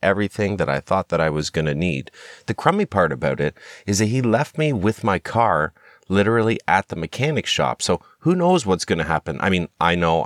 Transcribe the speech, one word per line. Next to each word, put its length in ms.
everything 560
that 120
I 100
thought 300
that 100
I 100
was 200
gonna 260
need. 340
The 80
crummy 320
part 260
about 300
it 160
is 140
that 60
he 160
left 360
me 140
with 320
my 160
car 540
literally 500
at 200
the 80
mechanic 500
shop. 360
So 200
who 140
knows 320
what's 200
gonna 180
happen? 380
I 80
mean, 180
I 140
know, 300